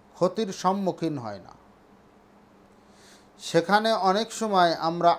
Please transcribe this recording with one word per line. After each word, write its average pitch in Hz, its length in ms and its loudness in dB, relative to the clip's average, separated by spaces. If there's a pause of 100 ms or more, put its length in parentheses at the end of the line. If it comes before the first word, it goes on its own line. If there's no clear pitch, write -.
(140)
ক্ষতির 185 380 -2
সম্মুখীন 175 640 -2
হয় 107 200 -12
না। - 140 -20 (1900)
সেখানে 208 540 2
অনেক 196 400 0
সময় 185 420 2
আমরা 165 440 0